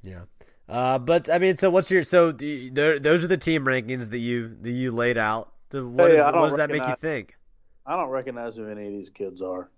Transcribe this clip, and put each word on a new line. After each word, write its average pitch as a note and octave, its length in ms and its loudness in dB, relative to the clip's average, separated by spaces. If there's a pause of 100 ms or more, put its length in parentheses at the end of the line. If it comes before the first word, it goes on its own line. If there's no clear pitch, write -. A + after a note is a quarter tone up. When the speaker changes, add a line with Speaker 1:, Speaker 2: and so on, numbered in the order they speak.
Speaker 1:
Yeah. F#2 220 -16 (440)
Uh, B2+ 320 0
but D#3 300 0
I E3+ 100 4
mean, F#3 180 2
so F#3+ 120 4
what's F3+ 220 2
your, F#3 120 4
so E3+ 280 4
the, C3+ 380 -8
the, D3 320 2
those D#3+ 220 4
are F3 40 -4
the F3 100 2
team D#3 280 0
rankings B2+ 460 -2
that A#2+ 80 -6
you, A#2 420 -4
that A#2 100 -8
you B2+ 200 -4
laid A#2 260 0
out. A2 340 -2 (180)
The, C3+ 160 -8
what C3 260 4
Speaker 2:
Hey, - 0 -
Speaker 1:
is, D3 160 6
Speaker 2:
I D3+ 40 2
Speaker 1:
what E3 100 4
Speaker 2:
don't D#3 40 4
Speaker 1:
does D3 100 0
that D3 140 0
make D3+ 180 -2
you B2+ 60 -2
Speaker 2:
recognize, B2+ 60 -8
Speaker 1:
think? D3 360 -6 (500)
Speaker 2:
I D3+ 120 -4
don't D#3 120 -4
recognize B2 460 -8
who A2+ 140 -12
any G#2 180 -10
of G2+ 60 -10
these G2 160 -12
kids F#2 320 -12
are F#2 360 -8